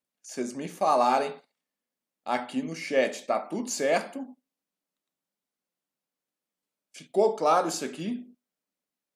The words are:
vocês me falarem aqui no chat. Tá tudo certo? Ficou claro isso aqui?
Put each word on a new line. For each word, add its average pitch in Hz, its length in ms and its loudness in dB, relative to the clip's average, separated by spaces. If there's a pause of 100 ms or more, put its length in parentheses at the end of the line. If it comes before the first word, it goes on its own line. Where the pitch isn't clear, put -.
(200)
vocês 123 320 -8
me 139 140 -8
falarem 139 680 2 (920)
aqui 247 360 -4
no 160 140 -6
chat. 131 500 0
Tá 110 220 0
tudo 226 240 -6
certo? 180 680 -2 (2500)
Ficou 214 440 2
claro 170 320 4
isso 147 160 -4
aqui? 165 520 -6 (800)